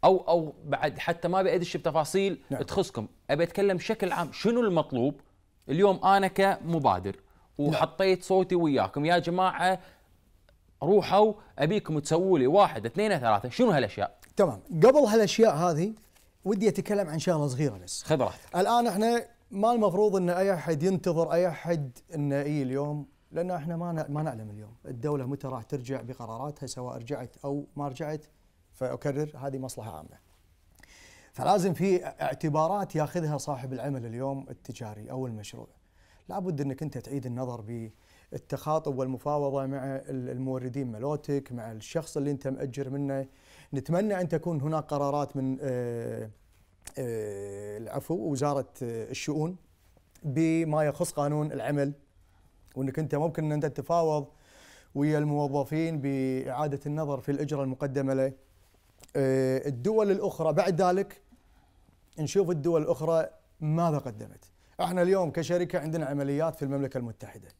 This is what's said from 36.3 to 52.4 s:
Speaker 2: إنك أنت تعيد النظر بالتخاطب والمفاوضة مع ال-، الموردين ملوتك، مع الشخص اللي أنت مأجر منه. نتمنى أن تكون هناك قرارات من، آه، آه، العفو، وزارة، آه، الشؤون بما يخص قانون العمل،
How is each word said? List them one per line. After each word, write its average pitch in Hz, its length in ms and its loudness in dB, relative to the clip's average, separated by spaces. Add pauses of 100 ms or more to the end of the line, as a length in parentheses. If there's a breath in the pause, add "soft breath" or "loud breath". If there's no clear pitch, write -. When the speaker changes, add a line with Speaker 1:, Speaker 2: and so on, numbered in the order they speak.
Speaker 2:
إنك 139 220 -4
أنت 143 140 -8
تعيد 123 280 -8
النظر 120 640 -8 (420 soft breath)
بالتخاطب 151 680 -4
والمفاوضة 135 680 -2
مع 135 180 -6 (120)
ال-، 131 340 -8
الموردين 127 600 -6
ملوتك، 139 600 -4
مع 113 200 -10
الشخص 151 460 -8
اللي 143 140 -2
أنت 135 160 -6
مأجر 135 420 -6
منه. 139 380 -4 (460 soft breath)
نتمنى 180 480 0
أن 175 60 -2
تكون 160 340 -2
هناك 151 220 0
قرارات 143 540 -2
من، 131 240 -2
آه، 120 680 -4 (680)
آه، 104 800 -6
العفو، 160 540 -6
وزارة، 139 380 -2 (140)
آه، 117 260 -6
الشؤون 151 460 -4 (680)
بما 160 600 2
يخص 151 280 -2
قانون 147 400 -2
العمل، 143 420 -2 (840)